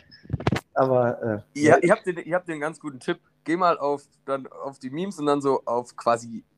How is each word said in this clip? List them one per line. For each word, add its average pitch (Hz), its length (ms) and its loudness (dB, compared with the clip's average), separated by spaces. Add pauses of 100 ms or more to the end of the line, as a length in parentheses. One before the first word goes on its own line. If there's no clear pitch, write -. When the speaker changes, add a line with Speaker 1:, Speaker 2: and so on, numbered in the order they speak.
(720)
Speaker 1:
Aber, 127 480 2
äh, 110 380 -4
Speaker 2:
Ja, 151 160 8
Speaker 1:
ja. - 60 4
Speaker 2:
ich 175 100 4
hab 220 120 2
den, 180 160 -4
ich 156 140 -8
hab 180 120 -2
den 160 140 -8
ganz 156 200 -6
guten 139 200 -12
Tipp. 175 200 -6 (240)
Geh 160 140 -2
mal 175 200 2
auf, 143 260 -2 (220)
dann 135 220 -4
auf - 320 -12
die 131 100 -10
Memes 175 300 -6
und 147 60 -2
dann 143 160 4
so 139 240 2
auf 120 300 -4
quasi 117 480 -2 (140)